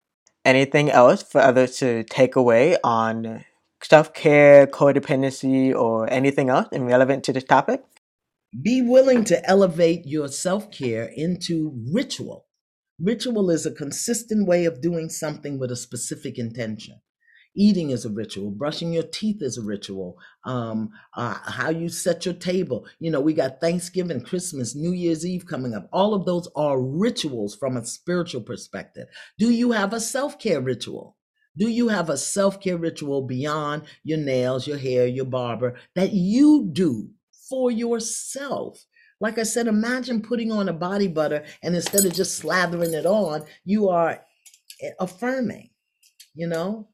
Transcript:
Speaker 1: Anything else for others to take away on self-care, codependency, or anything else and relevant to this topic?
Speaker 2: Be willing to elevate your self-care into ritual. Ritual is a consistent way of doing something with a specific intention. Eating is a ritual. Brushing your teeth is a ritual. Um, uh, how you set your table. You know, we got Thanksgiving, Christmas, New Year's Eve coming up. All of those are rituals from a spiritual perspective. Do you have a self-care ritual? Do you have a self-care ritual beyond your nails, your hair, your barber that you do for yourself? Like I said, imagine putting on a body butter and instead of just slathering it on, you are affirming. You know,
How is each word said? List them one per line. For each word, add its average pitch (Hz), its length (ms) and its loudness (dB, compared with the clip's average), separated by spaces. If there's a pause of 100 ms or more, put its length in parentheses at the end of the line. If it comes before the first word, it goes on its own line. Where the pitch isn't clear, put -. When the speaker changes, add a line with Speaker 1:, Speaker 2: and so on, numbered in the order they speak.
(440)
Speaker 1:
Anything 135 460 4
else 135 320 8
for - 180 2
others 127 380 4
to 120 240 0
take 127 320 2
away 127 480 4
on 113 600 -2 (360)
self-care, 147 840 8
codependency, 135 1040 2
or 113 400 0
anything 139 380 2
else 151 220 2
and 139 120 -4
relevant 131 400 4
to 139 80 -2
this 127 120 -2
topic? 175 400 4 (760)
Speaker 2:
Be 247 220 0
willing 254 440 6
to - 220 0
elevate 175 560 4
your 143 220 -4
self-care 135 880 -4
into 156 640 -4 (120)
ritual. - 540 -6 (540)
Ritual 214 500 -2
is 160 160 0
a 156 40 -4
consistent 202 800 -4
way 175 160 2
of 165 160 -2
doing 165 280 -4
something 147 520 -8
with 127 100 -6
a 123 60 -8
specific - 640 -10
intention. 113 640 -10 (540)
Eating 185 360 2
is 127 160 -4
a 113 40 -6
ritual. 104 400 -8
Brushing 151 440 -6
your 165 80 -2
teeth 208 400 -6
is 127 160 -6
a 117 40 -10
ritual. 98 540 -10 (300)
Um, 113 420 -6 (260)
uh, 117 200 -6 (100)
how 123 240 -6
you 165 220 -4
set 170 340 -4
your 185 80 -4
table. 175 540 -4 (120)
You 165 120 -6
know, 147 100 -2
we 156 140 2
got 135 260 -2
Thanksgiving, 170 640 -4
Christmas, 151 520 -8
New 156 180 -4
Year's 170 340 -2
Eve 180 180 -6
coming 131 300 -8
up. 101 180 -10
All 202 220 2
of 190 100 -2
those 175 320 -2
are 143 240 0
rituals 135 720 -4
from 131 220 -6
a 120 80 -8
spiritual 170 560 -6
perspective. - 640 -14 (320)
Do 226 120 2
you 240 220 2
have 202 200 0
a 233 80 -4
self-care 233 600 -4
ritual? - 560 -8 (360)
Do 202 140 -2
you 233 200 0
have 180 200 -2
a 147 80 -2
self-care 190 600 -2
ritual 151 480 -4
beyond 147 560 -4 (200)
your 156 140 -4
nails, 131 500 -2
your 147 120 -6
hair, 127 280 0
your 131 200 -4
barber 123 500 -4 (180)
that 190 200 0
you 233 580 4
do 135 380 -2 (400)
for 262 200 0
yourself? 233 1120 -6 (380)
Like 220 160 -4
I 226 60 -2
said, 233 240 -2
imagine 233 560 -2
putting 226 280 -4
on 202 200 -2
a - 20 -4
body 185 340 -2
butter 151 380 -2 (180)
and 175 140 -2
instead 196 300 0
of 175 80 -2
just 175 280 -4
slathering 170 520 -2
it 147 100 -6
on, 165 400 0 (180)
you 202 280 0
are 165 320 0 (760)
affirming. 247 720 -6 (640)
You 165 120 -8
know, 185 480 -6